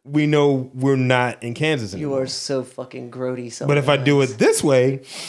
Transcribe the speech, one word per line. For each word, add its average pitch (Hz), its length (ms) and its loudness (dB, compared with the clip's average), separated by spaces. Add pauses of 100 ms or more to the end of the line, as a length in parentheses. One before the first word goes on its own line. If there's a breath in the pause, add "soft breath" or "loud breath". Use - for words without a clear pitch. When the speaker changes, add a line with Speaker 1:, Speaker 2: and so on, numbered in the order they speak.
Speaker 1:
we 147 220 0
know 143 480 2
we're 135 220 0
not 127 460 0
in 120 120 -8
Kansas 131 380 -2
Speaker 2:
You 95 60 -8
Speaker 1:
anymore. 139 240 -2
Speaker 2:
are 131 40 -4
so 131 360 -6
fucking 127 480 -14
grody 127 560 -8
Speaker 1:
But 143 120 4
if 135 100 0
I 143 80 6
do 139 260 2
it 131 60 0
Speaker 2:
sometimes. 117 180 0
Speaker 1:
this 440 180 2
way, 135 380 2 (260 loud breath)